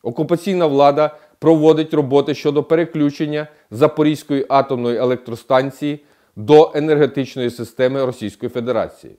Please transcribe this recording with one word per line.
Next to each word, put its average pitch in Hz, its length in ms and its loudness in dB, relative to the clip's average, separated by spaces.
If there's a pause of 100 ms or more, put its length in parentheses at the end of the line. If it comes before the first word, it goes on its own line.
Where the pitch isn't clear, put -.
Окупаційна 160 640 -2
влада 143 500 2 (220)
проводить 156 560 2
роботи 143 400 0
щодо 143 280 -2
переключення 151 840 -2 (240)
Запорізької 147 800 0
атомної 123 500 -2
електростанції 131 1000 -4 (360)
до 151 380 6
енергетичної 147 760 -2
системи 127 540 -4
Російської 120 460 -8
Федерації. 117 680 -6